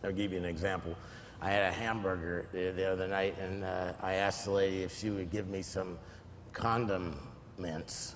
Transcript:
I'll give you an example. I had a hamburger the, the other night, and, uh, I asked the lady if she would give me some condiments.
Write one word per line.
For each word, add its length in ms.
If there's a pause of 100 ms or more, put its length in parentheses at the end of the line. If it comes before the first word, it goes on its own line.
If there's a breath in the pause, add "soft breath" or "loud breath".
I'll 80
give 200
you 80
an 60
example. 500 (460 loud breath)
I 80
had 140
a 80
hamburger 800
the, 240
the 160
other 160
night, 320
and, 240
uh, 380
I 120
asked 320
the 60
lady 320
if 140
she 120
would 220
give 160
me 140
some 360 (560 loud breath)
condiments. 1600